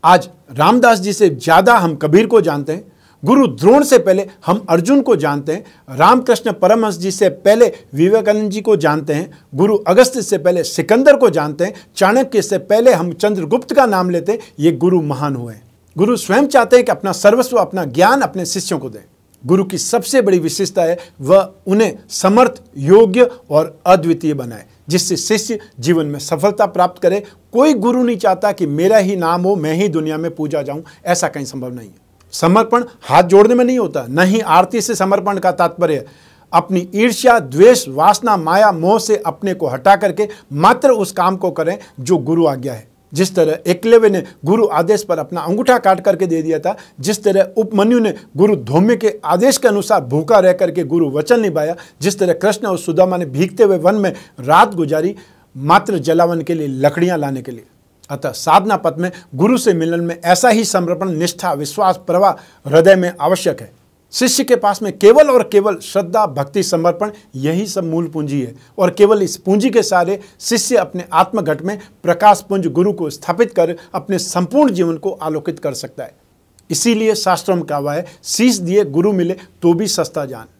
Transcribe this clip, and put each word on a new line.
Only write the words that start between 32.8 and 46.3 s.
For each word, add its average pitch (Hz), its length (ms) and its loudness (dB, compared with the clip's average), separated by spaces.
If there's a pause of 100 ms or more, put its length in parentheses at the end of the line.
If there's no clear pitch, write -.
हाथ 156 220 2
जोड़ने 202 320 4
में 247 100 2
नहीं 254 140 0
होता, 156 300 -6
न 147 100 -2
ही 190 200 2
आरती 190 420 2
से 233 140 -4
समर्पण 196 420 -2
का 185 140 0
तात्पर्य 170 440 -2
है। 123 100 -8 (480)
अपनी 180 420 -2
ईर्ष्या, 233 440 2
द्वेष, 165 500 4
वासना, 196 480 2
माया, 185 340 2
मोह 180 280 0
से 214 260 -2
अपने 180 280 -6
को 175 140 -4
हटा 131 280 2
करके 202 340 -4 (240)
मात्र 220 360 2
उस 208 220 0
काम 185 240 -2
को 185 160 -4
करें 170 280 -4 (200)
जो 151 180 0
गुरु 160 300 0
आज्ञा 131 260 -4
है। 110 220 -18 (180)
जिस 185 220 -2
तरह 160 320 0
एकलव्य 220 420 4
ने 190 140 -2 (220)
गुरु 208 220 2
आदेश 175 360 0
पर 165 160 -4
अपना 160 220 -8
अंगूठा 220 360 0
काट 190 240 0
करके 190 260 -2
दे 160 140 -2